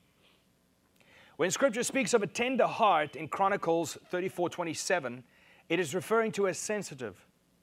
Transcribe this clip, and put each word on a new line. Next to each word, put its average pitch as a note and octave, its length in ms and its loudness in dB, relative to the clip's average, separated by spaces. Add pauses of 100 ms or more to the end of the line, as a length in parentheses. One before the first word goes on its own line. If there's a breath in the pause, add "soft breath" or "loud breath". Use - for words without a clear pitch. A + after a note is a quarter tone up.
(1400 loud breath)
When F3+ 120 2
Scripture A#3+ 320 0
speaks A3 320 0
of A3 80 4
a G3 40 0
tender A#3+ 400 2
heart D#3+ 500 2
in D#3+ 100 -8
Chronicles E3+ 720 0 (120)
thirty-four F3+ 400 -2
twenty-seven, D3+ 720 -2 (440 soft breath)
it E3 120 2
is D#3 140 -2
referring A3 380 2
to G3 140 0
a F3 80 0
sensitive C3+ 720 -6 (360)